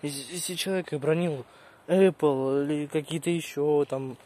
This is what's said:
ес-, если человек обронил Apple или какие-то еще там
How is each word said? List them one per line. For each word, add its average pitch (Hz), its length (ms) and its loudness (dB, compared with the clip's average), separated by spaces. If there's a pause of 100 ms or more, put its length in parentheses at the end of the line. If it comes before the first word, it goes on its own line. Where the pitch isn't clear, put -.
ес-, 139 260 -8
если 180 240 -6
человек 185 400 -4
обронил 151 500 0 (440)
Apple 143 800 4
или 147 200 -2
какие-то 156 460 -4
еще 147 580 2
там 135 260 -6 (100)